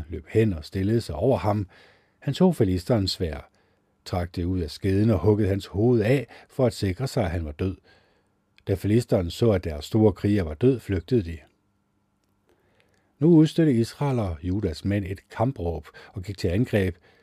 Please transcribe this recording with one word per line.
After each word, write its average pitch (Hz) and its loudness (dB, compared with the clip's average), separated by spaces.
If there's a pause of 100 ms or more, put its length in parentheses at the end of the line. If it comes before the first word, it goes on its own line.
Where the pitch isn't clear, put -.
løb 80 -12
hen 110 2
og 76 -8
stillede 104 -2
sig - -10
over 110 0
ham. 104 -2 (520)
Han - -6
tog 180 2
filisterens 95 0
sværd, 82 -6 (540)
trak 87 -6
det 90 -4
ud 92 -2
af 78 -6
skeden 101 0
og 95 2
huggede 101 2
hans 98 -2
hoved 117 2
af 120 2 (220)
for 131 0
at 113 2
sikre 101 -4
sig, 123 -2
at 85 -2
han 85 -4
var 73 -8
død. 92 -4 (920)
Da 104 0
filisteren 101 0
så, 117 2
at 92 0
deres 76 -8
store 107 4
kriger 101 0
var 78 -8
død, 127 0
flygtede 98 -2
de. 82 -10 (1800)
Nu 147 4
udstødte 156 6
Israel 127 0
og 92 -4
Judas 90 -4
mænd 98 0
et 95 -10
kampråb 87 -4 (260)
og 92 -10
gik 101 -12
til 95 -2
angreb. 95 0 (260)